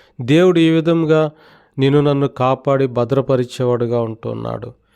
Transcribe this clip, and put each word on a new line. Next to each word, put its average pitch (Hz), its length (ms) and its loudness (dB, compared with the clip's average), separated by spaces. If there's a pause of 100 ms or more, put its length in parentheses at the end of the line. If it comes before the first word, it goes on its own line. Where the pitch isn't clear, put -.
(220)
దేవుడు 165 380 2
ఈ 160 100 4
విధంగా 160 600 0 (480)
నిన్ను 139 220 4
నన్ను 143 260 0
కాపాడి 131 600 -2
భద్రపరిచేవాడుగా 123 1120 -2
ఉంటున్నాడు. 113 720 -10 (220)